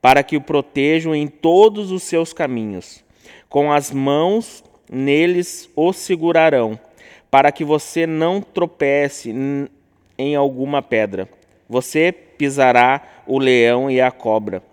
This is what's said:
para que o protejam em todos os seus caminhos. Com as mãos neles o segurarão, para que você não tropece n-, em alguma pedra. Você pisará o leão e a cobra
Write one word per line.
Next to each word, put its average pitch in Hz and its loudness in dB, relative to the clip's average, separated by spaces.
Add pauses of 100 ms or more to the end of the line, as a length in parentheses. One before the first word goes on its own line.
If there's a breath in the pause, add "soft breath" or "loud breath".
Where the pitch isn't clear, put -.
para 135 6
que 156 -6
o 143 -2
protejam 151 -2
em 147 -2
todos 196 2
os 185 -6
seus 165 -4
caminhos. 113 -8 (420 soft breath)
Com 143 0
as 147 0
mãos 151 -2 (280)
neles 160 -2
o 170 0
segurarão, 160 0 (500 soft breath)
para 139 4
que 160 -8
você 156 -2
não 160 -2
tropece 143 -2
n-, 139 -4 (480)
em 143 -4
alguma 139 -2
pedra. 101 -4 (400)
Você 156 0
pisará 135 0
o 131 -2
leão 127 2
e 127 2
a 127 2
cobra 107 -4